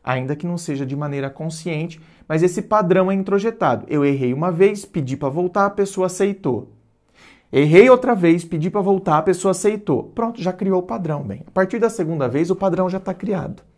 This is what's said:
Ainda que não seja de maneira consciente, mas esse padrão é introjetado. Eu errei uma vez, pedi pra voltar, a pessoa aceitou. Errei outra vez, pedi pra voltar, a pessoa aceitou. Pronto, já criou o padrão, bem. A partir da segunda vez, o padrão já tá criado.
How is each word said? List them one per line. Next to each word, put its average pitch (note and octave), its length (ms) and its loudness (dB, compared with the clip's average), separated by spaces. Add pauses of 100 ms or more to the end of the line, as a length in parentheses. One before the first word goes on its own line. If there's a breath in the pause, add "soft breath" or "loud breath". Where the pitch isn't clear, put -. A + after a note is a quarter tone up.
Ainda C3 320 -4
que E3+ 100 -8
não F3 100 -4
seja C#3 300 -6
de C3+ 80 -6
maneira C#3+ 340 -6
consciente, D#3+ 720 -8 (280 soft breath)
mas D#3+ 160 2
esse F3+ 180 0
padrão F#3+ 480 2
é G3 40 0
introjetado. G3 720 0
Eu D3 160 0
errei C3 280 0
uma E3 200 -2
vez, G3+ 320 2
pedi C#3 320 -6
pra C#3 120 -4
voltar, F3+ 380 0
a G3+ 40 0
pessoa G3 360 -2
aceitou. F#3 640 -4 (840 soft breath)
Errei D#3+ 360 8
outra B3+ 240 6
vez, E3+ 320 2
pedi E3+ 240 -4
pra G#3 100 -2
voltar, F3+ 380 2
a D#3 40 2
pessoa F#3 280 0
aceitou. F#3 540 0
Pronto, A3+ 360 -6
já F3+ 140 -4
criou F#3+ 240 -2
o F3+ 40 0
padrão, E3 400 -6
bem. G2+ 240 -10
A - 40 -20
partir F#3+ 280 -2
da A3+ 120 2
segunda E3 360 -4
vez, E3 240 -2
o F#3 60 0
padrão F#3 320 -2
já F#3 100 -6
tá F#3+ 140 -8
criado. F#3 500 -8 (160)